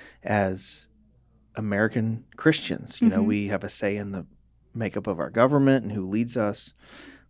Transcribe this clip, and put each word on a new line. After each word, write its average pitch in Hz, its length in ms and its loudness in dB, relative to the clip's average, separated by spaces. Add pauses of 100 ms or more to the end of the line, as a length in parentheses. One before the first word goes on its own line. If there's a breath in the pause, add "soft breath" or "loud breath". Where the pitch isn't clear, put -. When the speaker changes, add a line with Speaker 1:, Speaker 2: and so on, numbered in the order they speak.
(240 loud breath)
Speaker 1:
as 98 640 -2 (680)
American 110 680 0 (120)
Christians. - 680 0
You 233 80 8
know, - 100 2
Speaker 2:
Mm-hmm. 104 80 2
Speaker 1:
we 104 200 0
have 98 160 -2
a 95 60 -6
say 101 280 -2
in 101 140 -6
the 95 140 -8 (480)
makeup 107 340 -4
of 87 120 -2
our 73 100 -4
government 135 540 4
and 104 80 -6
who 98 160 -4
leads 120 300 -2
us. 104 360 -4 (560 loud breath)